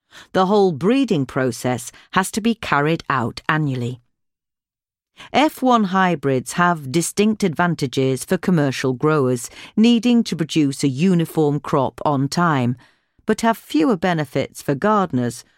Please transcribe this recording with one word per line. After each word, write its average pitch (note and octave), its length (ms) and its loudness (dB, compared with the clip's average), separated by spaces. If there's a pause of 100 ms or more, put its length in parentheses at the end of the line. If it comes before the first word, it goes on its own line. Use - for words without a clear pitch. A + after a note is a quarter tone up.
(320)
The F#3 140 2
whole G3 260 4
breeding F#3+ 520 0
process B2 680 -4 (220)
has F#3 180 0
to A3 80 -4
be A3+ 160 0
carried D3+ 520 -2
out B2+ 400 -4
annually. B2+ 520 -2 (1300)
F D4+ 300 0
one A#3+ 220 4
hybrids E3+ 720 0
have E3+ 360 0
distinct G#3 540 0
advantages C#3+ 800 -2
for F#3+ 120 -2
commercial C#3+ 560 0
growers B2+ 560 0 (280)
needing A#3 480 4
to - 100 -8
produce D3 480 -2
a D3 60 2
uniform D#3 720 0
crop - 440 -2
on C#3 220 0
time, C3+ 500 0 (480)
but - 180 -2
have A3+ 140 2
fewer D4 400 0
benefits D3+ 640 -4
for C#3+ 120 -2
gardeners C#3 720 -2 (140)